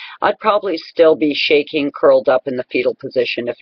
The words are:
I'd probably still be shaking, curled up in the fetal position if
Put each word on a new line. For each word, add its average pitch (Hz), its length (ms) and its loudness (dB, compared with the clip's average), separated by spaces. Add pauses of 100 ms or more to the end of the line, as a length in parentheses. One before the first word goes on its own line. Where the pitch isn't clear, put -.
(200)
I'd 202 180 0
probably 202 380 -2
still 160 400 2
be 151 180 0
shaking, 143 560 0
curled 135 380 2
up 131 180 2
in 131 100 -6
the 127 140 -6
fetal 127 240 -2
position 123 540 -4
if 120 140 -6